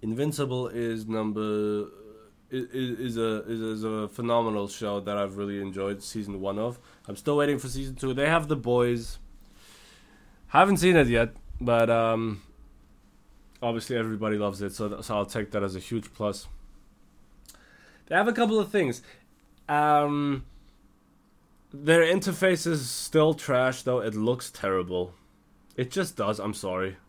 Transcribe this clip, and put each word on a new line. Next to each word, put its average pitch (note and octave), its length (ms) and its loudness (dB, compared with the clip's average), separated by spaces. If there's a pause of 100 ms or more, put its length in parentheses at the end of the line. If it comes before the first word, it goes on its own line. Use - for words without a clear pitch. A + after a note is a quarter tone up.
Invincible B2+ 680 -2
is A2+ 380 -4
number, G#2+ 800 -2 (640)
i-, - 20 -4
i-, B2+ 160 -4
is B2 460 -4
a, A2 260 0
is, A2+ 160 -6
is A2 240 -4
a A2 240 -4
phenomenal A2+ 640 0
show G2+ 320 -4
that G2+ 160 -2
I've G2 200 -2
really G2+ 220 -4
enjoyed G2 420 -4
season G2+ 380 -8
one G2 180 -4
of. A#2+ 220 -4 (280)
I'm G2+ 100 -10
still D3 180 -2
waiting C#3+ 240 2
for C3 80 -10
season C3 280 -8
two. C3 180 -4
They C#3 160 2
have D#3+ 180 2
The D3+ 80 0
Boys. A#2+ 640 0 (1300)
Haven't F#3 300 6
seen F3 180 6
it D3 120 8
yet, A#2 280 2 (240)
but, A#2 300 4
um, A2+ 540 2 (1160)
obviously A#2 360 -2
everybody A2 400 -2
loves G#2 240 -2
it, G2 120 -6
so G#2+ 140 -4
th-, G2+ 160 -8
so A2 120 -4
I'll G2+ 100 0
take G#2 260 -6
that G#2 120 -2
as F#2+ 120 -4
a F#2+ 40 -6
huge A2 340 -8
plus. G#2 340 -4 (1600)
They - 100 -4
have G3+ 120 4
a A#3 60 0
couple A3 260 2
of G#3 120 -2
things. D3 320 0 (640)
Um, D3 800 2 (1300)
their D3+ 300 4
interface F#3 640 2
is D3+ 240 -2
still D#3 460 2
trash, B2+ 480 0
though. B2+ 160 0
It G#2+ 160 -4
looks A#2+ 340 0
terrible. F2+ 640 -2 (640)
It - 160 -4
just F3+ 240 -4
does. G#2 240 0
I'm G#2 160 -4
sorry. F#2 420 -4 (120)